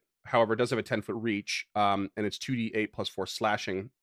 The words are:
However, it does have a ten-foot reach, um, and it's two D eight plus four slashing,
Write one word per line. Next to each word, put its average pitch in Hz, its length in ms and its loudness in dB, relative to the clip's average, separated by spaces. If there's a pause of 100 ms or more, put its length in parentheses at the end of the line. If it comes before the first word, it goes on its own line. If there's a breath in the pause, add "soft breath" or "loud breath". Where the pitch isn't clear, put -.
(260)
However, 113 280 4
it 107 40 -2
does 120 120 2
have 120 80 0
a 107 60 -2
ten-foot 107 320 -4
reach, 107 580 -2
um, 101 420 2
and 107 80 0
it's 101 140 -4
two - 160 -4
D 113 180 -2
eight 107 200 -2
plus 104 160 -6
four 95 180 -4
slashing, 104 640 -2 (120)